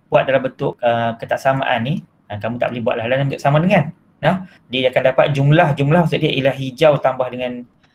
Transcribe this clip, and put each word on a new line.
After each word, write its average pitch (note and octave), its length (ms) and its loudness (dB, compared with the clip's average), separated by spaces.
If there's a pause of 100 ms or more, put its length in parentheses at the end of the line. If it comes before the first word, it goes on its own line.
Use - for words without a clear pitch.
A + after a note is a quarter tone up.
buat D3 160 2
dalam C3 240 0
bentuk, C3 400 -6
uh, A#2 320 0
ketaksamaan B2+ 640 -2
ni, D3+ 240 -4 (240)
uh, G#2 80 -10
kamu A#2 240 -6
tak - 100 -2
boleh A#2+ 140 -8
buat B2 160 -2
lah A2 80 -6
dalam C3+ 160 0
bentuk C3+ 160 -6
sama C#3+ 160 2
dengan. F#3 320 2 (320)
Nah, F#3 240 -2 (240)
dia B2+ 240 0
akan C3+ 80 2 (100)
dapat D#3 220 4
jumlah, C#3+ 420 4
jumlah C#3+ 300 2
maksud D3+ 160 0
dia D3+ 80 0
ialah C3 260 0
hijau C3+ 460 2
tambah B2+ 320 -2
dengan, B2 320 -8 (300)